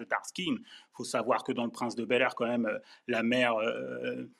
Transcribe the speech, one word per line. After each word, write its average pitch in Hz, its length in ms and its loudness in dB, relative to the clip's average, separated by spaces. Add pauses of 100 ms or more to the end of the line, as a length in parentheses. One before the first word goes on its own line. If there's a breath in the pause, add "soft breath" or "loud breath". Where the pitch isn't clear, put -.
dark 113 180 0
skin. 165 320 -2 (340 loud breath)
Faut - 100 -10
savoir 117 400 2
que - 80 -2
dans 120 140 0
Le 117 80 -4
Prince 120 240 -4
de 117 80 -2
Bel-Air, 123 320 2
quand 120 100 0
même, 120 200 2
euh, 107 120 -2 (300 loud breath)
la 113 160 2
mère, 120 320 4
euh, 123 840 -4